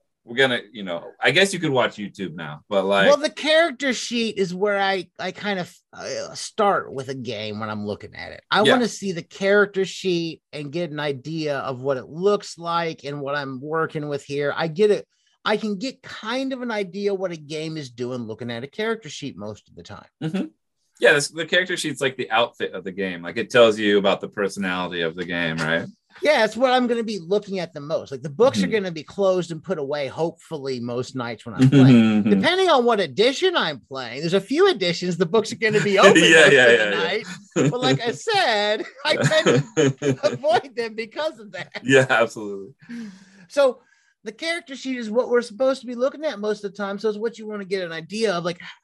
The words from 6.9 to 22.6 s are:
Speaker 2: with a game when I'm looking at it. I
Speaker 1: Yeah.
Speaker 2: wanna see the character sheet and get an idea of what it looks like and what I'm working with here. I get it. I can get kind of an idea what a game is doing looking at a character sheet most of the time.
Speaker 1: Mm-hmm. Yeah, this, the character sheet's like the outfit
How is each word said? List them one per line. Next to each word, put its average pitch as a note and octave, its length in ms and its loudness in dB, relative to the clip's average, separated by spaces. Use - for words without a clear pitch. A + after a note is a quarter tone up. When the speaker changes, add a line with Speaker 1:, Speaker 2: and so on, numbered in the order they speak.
Speaker 2:
with B2+ 180 -8
a C#3 40 -8
game G#2+ 460 -8
when A2 100 -6
I'm G#2+ 160 -6
looking G#2 300 -8
at E2+ 160 -12
it. - 180 -18
I F#3+ 140 2
Speaker 1:
Yeah. B3 80 6
Speaker 2:
wanna B3 160 4
see F#3+ 240 -6
the E3 100 -8
character G3 640 2
sheet E3+ 560 -4
and C#3+ 200 -10
get E3+ 180 -4
an D3 120 -8
idea D3 580 -4
of B2 220 -6
what C3+ 160 0
it A2+ 100 -10
looks G3+ 500 -2
like E3+ 460 -4
and C#3+ 180 -8
what C#3 140 -4
I'm C3+ 260 -6
working D3+ 460 -4
with C#3+ 160 -6
here. C#3+ 320 -4
I D#3+ 120 -2
get F#3 220 2
it. F#3+ 160 0
I G#3+ 140 0
can G#3 200 -4
get B3+ 240 -10
kind C4 520 -8
of B3 100 -10
an A#3+ 80 -6
idea G3+ 420 -4
what F#3 180 -4
a E3+ 60 -10
game D#3 400 -8
is C3+ 140 -10
doing B2 320 -8
looking A2 260 -10
at A#2 140 -8
a C#3+ 40 -12
character A3 420 -6
sheet - 280 -12
most G#2 320 -14
of - 60 -20
the E2+ 80 -20
time. - 240 -18
Speaker 1:
Mm-hmm. F#3 220 -4
Yeah, G#3 120 6
this, F3+ 160 2
the D#3+ 180 -8
character F3+ 300 0
sheet's D3+ 240 -6
like C3 160 -2
the A#2 160 -8
outfit A2+ 400 -2